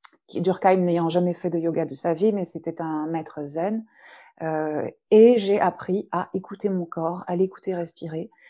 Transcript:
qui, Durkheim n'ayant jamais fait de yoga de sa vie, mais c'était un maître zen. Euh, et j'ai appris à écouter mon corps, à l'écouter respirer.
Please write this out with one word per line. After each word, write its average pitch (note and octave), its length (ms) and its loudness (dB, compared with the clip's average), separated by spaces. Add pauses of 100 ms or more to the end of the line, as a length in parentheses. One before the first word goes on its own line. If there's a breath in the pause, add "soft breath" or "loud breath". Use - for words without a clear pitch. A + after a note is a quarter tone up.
(280)
qui, - 140 -4
Durkheim F#3 400 2
n'ayant E3+ 260 2
jamais F3+ 260 2
fait F3+ 160 -6
de E3+ 80 -4
yoga E3 280 -2
de C#3+ 80 -8
sa E3+ 200 -2
vie, G3+ 200 2
mais G3 100 -2
c'était E3 380 -8
un D#3 260 -6
maître D#3+ 380 -8
zen. F#3 400 -4 (580 loud breath)
Euh, D#3 440 -2 (220)
et A3+ 300 10
j'ai G3 200 2
appris F#3 520 -2
à F3 240 -4
écouter F#3+ 340 -6
mon F#3 160 -2
corps, E3+ 400 -6
à F3+ 100 -4
l'écouter F#3+ 380 -2
respirer. E3+ 560 -8 (200 loud breath)